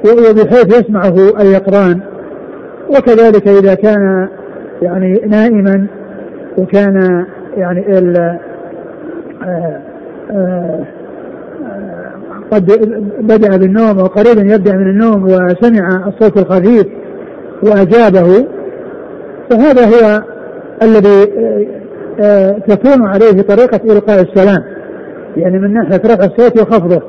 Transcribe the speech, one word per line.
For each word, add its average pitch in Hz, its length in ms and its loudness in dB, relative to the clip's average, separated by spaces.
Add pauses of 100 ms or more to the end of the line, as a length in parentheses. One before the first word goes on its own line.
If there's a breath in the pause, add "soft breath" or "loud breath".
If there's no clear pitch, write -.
وبحيث 226 760 4
يسمعه 202 600 2
اليقظان. 190 580 2 (880)
وكذلك 226 600 4
إذا 196 260 4
كان، 196 540 0 (540)
يعني، 185 300 -2
نائما 208 720 0 (720)
وكان، 185 680 0 (300)
يعني، 185 420 -2
ال-، 175 400 0 (1040)
آه، 170 360 -8 (500)
آه، 180 540 -4 (1700)
قد 196 160 0 (540)
بدأ 214 360 2
بالنوم 196 420 2
وقريبا 208 560 2
يبدأ 196 220 0
من 190 140 0
النوم 208 340 0
وسمع 185 840 0
الصوت 202 300 0
الخفيف 190 480 2 (760)
وأجابه، 202 840 4 (1040)
فهذا 247 340 4
هو 214 380 4 (600)
الذي، 202 560 4
آه، 214 280 -2 (540)
آه، 202 380 2
تكون 240 480 2
عليه 202 360 4
طريقة 220 420 2
إلقاء 208 380 2
السلام، 185 420 2 (720)
يعني، 185 220 -2
من 202 140 -2
ناحية 190 320 0
رفع 220 200 2
الصوت 226 360 2
وخفضه. 180 480 0